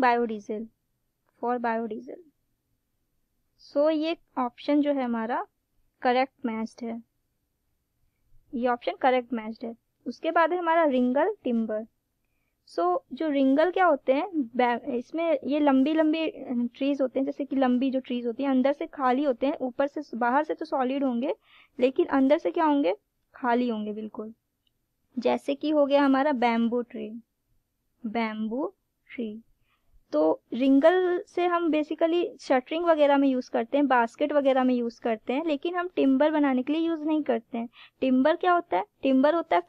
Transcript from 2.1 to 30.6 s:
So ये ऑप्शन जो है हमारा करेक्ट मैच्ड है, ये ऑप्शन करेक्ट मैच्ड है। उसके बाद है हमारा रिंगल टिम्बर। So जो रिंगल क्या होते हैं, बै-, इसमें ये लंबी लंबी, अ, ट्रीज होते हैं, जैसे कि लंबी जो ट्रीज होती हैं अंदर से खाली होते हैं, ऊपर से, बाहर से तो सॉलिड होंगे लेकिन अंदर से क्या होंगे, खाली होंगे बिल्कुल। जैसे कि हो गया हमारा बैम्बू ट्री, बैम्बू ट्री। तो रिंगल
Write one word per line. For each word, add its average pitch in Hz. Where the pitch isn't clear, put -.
So 294
ये 320
ऑप्शन 285
जो 285
है 269
हमारा 240
करेक्ट 254
मैच्ड 226
है, 233
ये 247
ऑप्शन 247
करेक्ट 254
मैच्ड 226
है। 233
उसके 320
बाद 330
है 359
हमारा 330
रिंगल 269
टिम्बर। 226
So 349
जो 311
रिंगल 277
क्या 370
होते 269
हैं, 320
बै-, 240
इसमें 302
ये 285
लंबी 277
लंबी, 320
अ, 240
ट्रीज 277
होते 262
हैं, 269
जैसे 285
कि 277
लंबी 254
जो 262
ट्रीज 240
होती 233
हैं 277
अंदर 262
से 320
खाली 262
होते 269
हैं, 302
ऊपर 262
से, 285
बाहर 240
से 339
तो 330
सॉलिड 269
होंगे 262
लेकिन 269
अंदर 269
से 339
क्या -
होंगे, 285
खाली 247
होंगे 214
बिल्कुल। 214
जैसे 247
कि 294
हो 302
गया 277
हमारा 277
बैम्बू 233
ट्री, 226
बैम्बू 220
ट्री। 220
तो 311
रिंगल 320